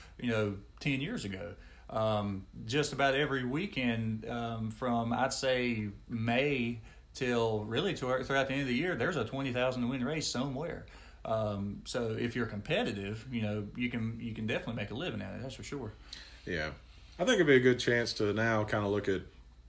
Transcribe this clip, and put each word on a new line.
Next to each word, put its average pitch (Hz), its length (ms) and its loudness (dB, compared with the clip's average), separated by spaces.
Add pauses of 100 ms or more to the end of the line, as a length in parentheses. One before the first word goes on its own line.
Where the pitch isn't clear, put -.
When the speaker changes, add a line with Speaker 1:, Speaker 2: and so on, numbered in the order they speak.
(200)
Speaker 1:
you 123 120 -2
know, 107 240 2 (240)
ten 135 220 0
years 123 220 -4
ago. 95 300 -6 (380)
Um, 104 540 0 (200)
just 143 280 0
about 139 200 4
every 135 320 2
weekend, 120 800 0
um, 117 440 -4
from, 117 420 0
I'd 131 200 2
say, 123 560 0 (200)
May 120 680 0 (340)
till 117 520 2
really 123 300 0
to, 127 280 0
throughout 135 240 2
the 135 60 -2
end 139 100 0
of 135 60 0
the 123 60 2
year, 170 200 2
there's 147 220 0
a 117 80 0
twenty 135 280 -2
thousand 123 300 2
to 117 40 2
win 131 160 0
race 147 240 -2
somewhere. 139 580 -4 (380)
Um, 104 600 -2
so 113 340 -2
if 117 160 -2
you're 120 120 0
competitive, 113 840 -2
you 117 120 -2
know, 104 320 -2
you 123 140 0
can, 113 300 -2
you 117 140 -6
can 110 140 -4
definitely 123 280 -2
make 104 140 -4
a 104 60 -8
living 113 260 -4
at 98 140 -8
it. 101 80 -10
That's 131 100 -8
for - 100 -12
sure. 127 300 -8 (540)
Speaker 2:
Yeah. 78 220 -2 (500)
I 262 60 2
think 247 100 6
it'd 185 100 6
be 143 120 10
a - 20 6
good 123 200 6
chance 120 340 2
to 104 200 2
now 110 300 4
kinda 107 240 0
look 101 200 0
at 95 140 2 (480)